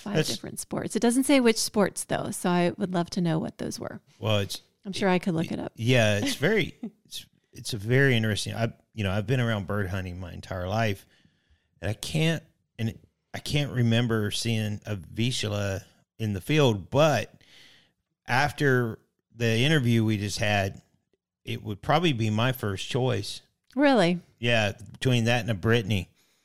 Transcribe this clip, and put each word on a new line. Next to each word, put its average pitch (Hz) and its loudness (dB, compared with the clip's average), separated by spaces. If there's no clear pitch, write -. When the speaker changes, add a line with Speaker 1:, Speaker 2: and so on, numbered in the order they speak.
Speaker 1:
five 208 -4
Speaker 2:
That's 156 2
Speaker 1:
different - -8
sports. - -8
It 208 0
doesn't 240 2
say 277 6
which 233 4
sports, - 0
though, - -4
so - -2
I 175 2
would 190 -4
love 170 -2
to 185 -2
know 165 2
what - -6
those - -8
were. - -10
Speaker 2:
Well, 107 0
it's - -6
Speaker 1:
I'm 196 -10
sure 196 0
I 180 2
could 175 -2
look 165 -2
it - -6
up. - -10
Speaker 2:
Yeah, 113 4
it's 254 0
Speaker 1:
<laughs> - -2
Speaker 2:
very, 202 0
it's, - -14
it's - -10
a 117 -6
very 127 4
interesting. 107 -2
I, 113 -2
you 113 -6
know, 95 0
I've 104 -2
been 131 0
around 110 -2
bird 101 -4
hunting 92 -6
my 87 -12
entire 90 -8
life, 104 -2
and 85 -6
I 107 -4
can't, 160 -2
and 113 -4
I 113 -10
can't 143 -2
remember 113 2
seeing 107 -4
a 107 -6
Vizsla 101 -4
in 107 -4
the 92 -6
field, 120 2
but 139 2
after 127 2
the 113 2
interview 120 4
we 110 2
just 101 -4
had, 101 0
it 113 -8
would 107 -8
probably 156 2
be 110 0
my 113 2
first 98 -4
choice. 120 -4
Speaker 1:
Really? 226 4
Speaker 2:
Yeah, 113 2
between 120 0
that 120 2
and 98 -4
a 113 0
Brittany. 104 0